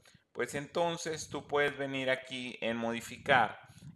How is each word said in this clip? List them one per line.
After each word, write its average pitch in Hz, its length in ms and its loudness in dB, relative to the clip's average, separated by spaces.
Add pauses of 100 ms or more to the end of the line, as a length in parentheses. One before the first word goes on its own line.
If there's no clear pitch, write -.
(320)
pues 120 220 -4
entonces 165 720 -2
tú 143 180 -6
puedes 143 300 2
venir 135 320 -2
aquí 127 520 -2
en 113 160 0
modificar 117 840 2 (360)